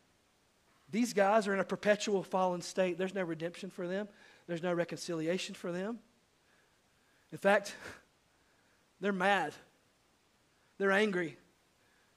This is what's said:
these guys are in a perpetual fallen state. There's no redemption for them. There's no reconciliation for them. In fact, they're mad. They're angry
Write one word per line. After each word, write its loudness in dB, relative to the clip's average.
these 0
guys 4
are 2
in 2
a 0
perpetual 2
fallen 0
state. -2
There's -2
no -2
redemption -6
for -8
them. -4
There's -6
no 0
reconciliation -4
for -6
them. -6
In -10
fact, 2
they're 0
mad. 2
They're 4
angry 0